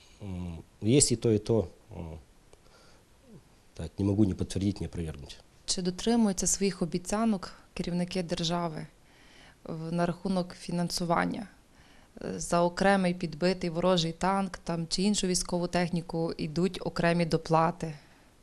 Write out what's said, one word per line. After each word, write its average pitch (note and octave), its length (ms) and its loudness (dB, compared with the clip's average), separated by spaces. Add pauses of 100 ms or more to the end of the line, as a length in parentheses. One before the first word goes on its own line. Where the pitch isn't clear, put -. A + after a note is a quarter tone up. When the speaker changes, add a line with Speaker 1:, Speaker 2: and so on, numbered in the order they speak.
(220)
Speaker 1:
м, F2+ 420 -8 (180)
есть B2 300 4
и A#2+ 40 4
то, A#2 160 2
и G#2+ 60 6
то. G#2+ 340 0 (240)
М, E2 240 -10 (1500)
так, - 260 -10
не G2+ 60 2
могу G2+ 200 4
ни F2+ 80 0
подтвердить, F#2+ 480 -2
ни D#2+ 60 -4
опровергнуть. D2+ 520 -10 (260)
Speaker 2:
Чи - 160 -2
дотримуються F#3+ 640 0
своїх F#3+ 340 0
обіцянок F#3+ 680 -2 (220)
керівники F3 500 -2
держави E3+ 640 -2 (760)
в, E3 280 -8
на F3 140 2
рахунок F3+ 540 -2
фінансування? F3 880 0 (720)
Е, F#3 180 -6
за E3+ 220 2
окремий F#3 520 4
підбитий F3+ 560 -2
ворожий E3+ 420 2
танк F#3+ 460 -2
там, E3+ 300 -4
чи - 140 -2
іншу G3 260 2
військову F3+ 400 0
техніку E3+ 680 -2
йдуть F3 440 -2
окремі E3+ 440 2
доплати. D#3+ 720 0 (460)